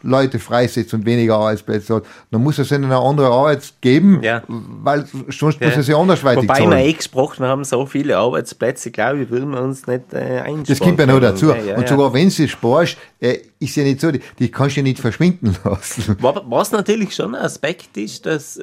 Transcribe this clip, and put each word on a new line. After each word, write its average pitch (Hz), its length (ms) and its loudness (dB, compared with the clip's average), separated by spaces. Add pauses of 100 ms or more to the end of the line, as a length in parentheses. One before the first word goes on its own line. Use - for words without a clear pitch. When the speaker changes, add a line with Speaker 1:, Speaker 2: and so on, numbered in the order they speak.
Speaker 1:
Leute 131 360 0
freisetzt 120 560 -2
und 110 100 -2
weniger 117 320 2
Arbeitsplätze 107 600 -2
hat, 104 80 -4 (260)
dann 113 120 0
muss 147 160 0
es 139 140 -2
ihnen 139 140 0
eine 131 100 2
andere 135 320 2
Arbeit 139 520 0
geben, 160 420 6
Speaker 2:
Ja. 117 260 -2
Speaker 1:
weil 117 560 -4 (240)
sonst 151 320 -2
Speaker 2:
Ja. 117 80 0
Speaker 1:
muss 123 80 2
es 139 100 0
ja 147 120 2
andersweitig 139 460 2
Speaker 2:
Wobei 135 160 2
Speaker 1:
zahlen. 113 100 4
Speaker 2:
wir 135 80 4
eh 143 140 4
gesprochen 135 520 -4
haben, 135 200 -2
so 131 200 -2
viele 139 320 -2
Arbeitsplätze, 127 720 -2
glaube 135 320 -2
ich, 113 80 -8
würden 131 200 -4
wir 127 100 -6
uns 131 260 -6
nicht, 127 260 -6
äh, 127 280 -4
einsparen 147 240 -8
Speaker 1:
Das 139 160 0
kommt 160 180 4
ja 147 80 4
noch 131 80 6
Speaker 2:
können. 131 80 6
Speaker 1:
dazu. 110 280 4
Speaker 2:
Ja, 131 60 2
ja, 104 200 -4
Speaker 1:
Und 123 60 0
Speaker 2:
ja. 127 60 -2
Speaker 1:
sogar 139 260 2
wenn 170 140 4
du 160 160 2
es 120 60 0
sparst, 143 460 0 (240)
äh, 123 180 0 (220)
ist - 160 -6
ja 147 60 2
nicht 139 180 0
so, 160 120 0
die, 123 80 -4 (180)
die 120 120 0
kannst 139 260 -2
du 147 40 0
ja 139 40 0
nicht 131 160 -2
verschwinden 123 600 0
<laughs> - 40 -6
lassen. 98 560 -4
Speaker 2:
Wa-, 135 260 -2
was 131 240 -2
natürlich 208 440 -2
schon 190 200 -6
ein - 80 -10
Aspekt 156 540 -8
ist, - 300 -10
dass 160 360 -8